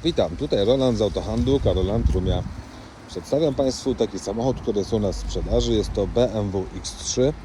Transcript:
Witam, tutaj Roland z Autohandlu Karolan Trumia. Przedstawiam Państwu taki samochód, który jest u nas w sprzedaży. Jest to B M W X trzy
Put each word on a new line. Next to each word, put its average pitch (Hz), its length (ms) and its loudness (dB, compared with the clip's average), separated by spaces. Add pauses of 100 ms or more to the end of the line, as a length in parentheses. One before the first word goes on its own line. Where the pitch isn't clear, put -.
Witam, 139 320 0
tutaj 135 300 0
Roland 127 320 4
z 104 40 2
Autohandlu 110 580 2
Karolan 98 440 2
Trumia. 90 400 2 (640)
Przedstawiam 143 480 0
Państwu 131 400 0
taki - 240 -2
samochód, 113 420 -2
który 107 180 0
jest 95 140 -2
u 110 60 4
nas 98 180 0
w - 20 -6
sprzedaży. 117 540 0
Jest - 200 0
to 101 140 0
B 117 260 2
M 104 180 0
W 92 140 -2 (120)
X - 180 -10
trzy 131 380 0 (120)